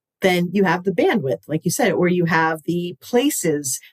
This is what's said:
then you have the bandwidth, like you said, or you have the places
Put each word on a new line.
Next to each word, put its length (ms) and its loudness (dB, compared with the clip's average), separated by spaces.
then 300 2
you 120 2
have 200 2
the 80 -2
bandwidth, 560 0
like 180 -4
you 60 0
said, 200 2
or 160 2
you 180 2
have 400 0
the 360 -4
places 800 -2